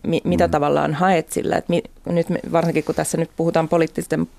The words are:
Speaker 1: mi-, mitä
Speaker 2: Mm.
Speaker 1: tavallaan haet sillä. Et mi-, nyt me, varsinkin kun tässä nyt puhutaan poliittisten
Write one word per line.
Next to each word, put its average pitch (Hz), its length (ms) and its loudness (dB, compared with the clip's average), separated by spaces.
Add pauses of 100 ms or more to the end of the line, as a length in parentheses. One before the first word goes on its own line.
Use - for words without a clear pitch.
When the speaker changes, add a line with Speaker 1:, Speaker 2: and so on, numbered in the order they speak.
Speaker 1:
mi-, 156 180 0
mitä 175 220 2
Speaker 2:
Mm. 160 40 0
Speaker 1:
tavallaan 147 440 0
haet 170 380 0
sillä. - 240 -2
Et - 120 -4
mi-, 175 140 0 (240)
nyt 170 220 0
me, 175 100 -2 (140)
varsinkin 165 320 2
kun - 100 -2
tässä 156 240 -2
nyt 165 180 -2
puhutaan 165 320 0
poliittisten 165 580 0 (120)